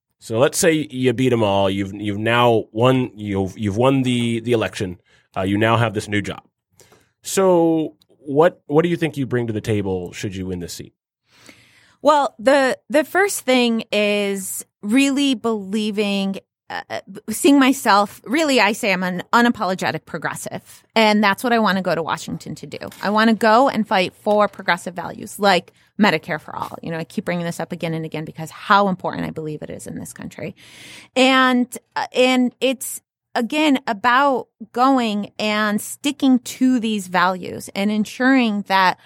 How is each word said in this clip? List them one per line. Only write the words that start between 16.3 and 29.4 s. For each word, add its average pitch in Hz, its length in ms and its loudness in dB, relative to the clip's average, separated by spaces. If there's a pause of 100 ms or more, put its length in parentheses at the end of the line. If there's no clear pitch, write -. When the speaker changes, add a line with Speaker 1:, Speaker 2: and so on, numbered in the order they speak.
Speaker 2:
uh, 87 200 -8
uh, 110 100 -8 (300)
seeing 277 300 4
myself, 220 680 2
really, 277 340 2
I 214 140 4
say 202 180 -2
I'm 185 120 0
an 180 280 -4
unapologetic 190 720 0
progressive. - 800 -10 (140)
And 214 260 4
that's 196 220 2
what 240 80 2
I 233 60 4
wanna 196 220 2
go 180 140 -2
to 165 80 -2
Washington 165 520 -8
to 151 120 -16
do. - 220 -14 (120)
I 185 80 -2
wanna 220 260 4
go 226 340 4
and 214 180 -2
fight 190 260 0
for 208 360 0
progressive 180 440 -4
values 175 460 -12
like 196 320 2 (260)
Medicare 165 440 0
for - 120 -16
all. - 300 -10
You 160 80 -8
know, 165 60 -6
I 160 80 -8
keep - 180 -8
bringing 175 220 -4
this 170 160 -6
up 165 100 -8
again 165 220 -6
and 160 100 -6
again 160 220 -10
because 160 260 -14
how 202 380 2
important - 380 -4
I - 20 -8
believe 156 320 -10